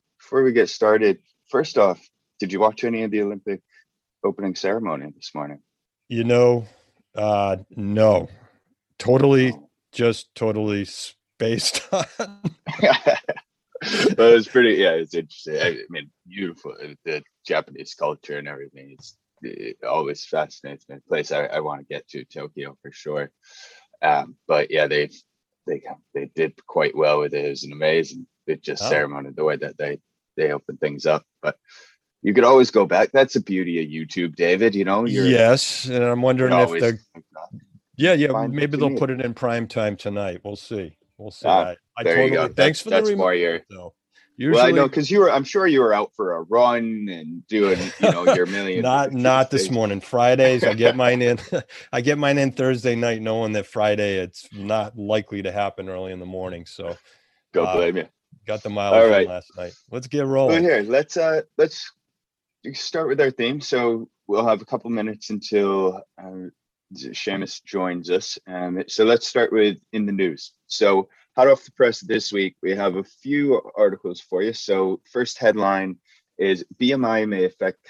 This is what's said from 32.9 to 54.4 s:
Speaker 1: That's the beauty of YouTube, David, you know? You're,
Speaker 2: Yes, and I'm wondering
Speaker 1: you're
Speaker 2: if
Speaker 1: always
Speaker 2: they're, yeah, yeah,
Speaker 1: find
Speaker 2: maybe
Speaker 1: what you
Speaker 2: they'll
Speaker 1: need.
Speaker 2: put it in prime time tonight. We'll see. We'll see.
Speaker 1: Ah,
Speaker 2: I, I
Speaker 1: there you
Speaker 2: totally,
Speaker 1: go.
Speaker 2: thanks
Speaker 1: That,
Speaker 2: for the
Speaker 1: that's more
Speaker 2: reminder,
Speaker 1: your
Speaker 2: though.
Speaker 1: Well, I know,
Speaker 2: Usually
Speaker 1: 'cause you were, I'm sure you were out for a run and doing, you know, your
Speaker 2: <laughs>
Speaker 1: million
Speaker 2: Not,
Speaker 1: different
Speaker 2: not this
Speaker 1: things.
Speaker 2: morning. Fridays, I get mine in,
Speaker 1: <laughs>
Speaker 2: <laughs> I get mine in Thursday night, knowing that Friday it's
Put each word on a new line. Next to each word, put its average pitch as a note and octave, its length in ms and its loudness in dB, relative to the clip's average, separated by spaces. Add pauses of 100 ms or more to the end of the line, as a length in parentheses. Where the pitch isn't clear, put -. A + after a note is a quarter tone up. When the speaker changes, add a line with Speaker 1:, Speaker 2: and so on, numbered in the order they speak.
Speaker 1:
That's C3+ 220 2
the - 60 2
beauty F2+ 400 -4
of D#2 80 -8
YouTube, D#2+ 460 -6
David, F#2 400 2
you G2 80 0
know? G2+ 220 0
You're, B2+ 200 0
Speaker 2:
Yes, B2 600 4
and B2 180 0
I'm A#2+ 180 0
wondering B2+ 300 2
Speaker 1:
you're - 100 6
Speaker 2:
if B2 60 4
Speaker 1:
always E2 140 -4
Speaker 2:
they're, A#2 180 0 (960)
yeah, E3+ 180 4
yeah, D3 200 4
Speaker 1:
find A#2 180 -2
Speaker 2:
maybe D3 200 -2
Speaker 1:
what - 20 -2
you D3 80 -4
Speaker 2:
they'll C#3+ 80 2
Speaker 1:
need. C3+ 100 -2
Speaker 2:
put C3+ 100 0
it B2+ 120 -6
in A#2+ 120 -4
prime A#2 340 -4
time G#2+ 280 -2
tonight. G2+ 480 -6
We'll G2+ 140 -10
see. F#2 400 -10 (200)
We'll G#2 140 -16
see. - 180 -6
Speaker 1:
Ah, F2+ 220 2
Speaker 2:
I, F2 40 -14 (220)
I - 60 -8
Speaker 1:
there E2+ 200 4
you - 60 2
Speaker 2:
totally, D#2+ 180 0
Speaker 1:
go. - 60 -10
Speaker 2:
thanks - 260 2
Speaker 1:
That, - 60 -12
Speaker 2:
for A3 60 -8
the F#3+ 40 2
Speaker 1:
that's G#3 220 2
more F#2 140 2
Speaker 2:
reminder, F2 240 0
Speaker 1:
your D#2+ 140 -10
Speaker 2:
though. F2+ 240 -18 (600)
Speaker 1:
Well, B2 120 8
I C3 60 6
know, C#3 120 4
Speaker 2:
Usually C3+ 60 2
Speaker 1:
'cause C#3+ 220 -2
you G3+ 80 6
were, F#3 100 6
I'm C3+ 140 2
sure F#3+ 240 0
you C#3 140 4
were A2+ 120 4
out G#2 220 -2
for F#2 220 -4
a E2 60 -6
run A2+ 680 2
and E2 360 -12
doing, G2+ 300 2 (220)
you G#3+ 120 4
know, - 220 2
your A#2 120 2
Speaker 2:
<laughs> - 0 -
Speaker 1:
million G2 380 -4
Speaker 2:
Not, C3+ 240 2
Speaker 1:
different C3 160 -4
Speaker 2:
not C3 280 4
this C3 120 0
Speaker 1:
things. B2+ 120 -4
Speaker 2:
morning. G#2 240 -2
Fridays, B2+ 640 4
I A2+ 120 2
get A#2+ 200 4
mine B2 260 2
in, A#2+ 160 2 (140)
Speaker 1:
<laughs> D#3 240 -6
Speaker 2:
<laughs> - 160 -18
I B2+ 80 -2
get D3 180 0
mine C#3+ 200 2
in C3+ 160 0
Thursday B2+ 420 0
night, A#2 260 -2
knowing A2 300 -2
that G#2 140 -4
Friday G#2 540 0
it's F2+ 340 -10